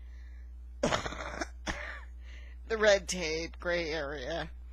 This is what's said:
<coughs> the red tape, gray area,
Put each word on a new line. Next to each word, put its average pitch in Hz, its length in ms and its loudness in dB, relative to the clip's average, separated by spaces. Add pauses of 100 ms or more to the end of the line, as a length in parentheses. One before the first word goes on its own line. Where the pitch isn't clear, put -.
(800)
<coughs> - 0 - (1900)
the 220 100 2
red 202 300 10
tape, 165 520 0
gray 175 300 2
area, 151 600 -2 (220)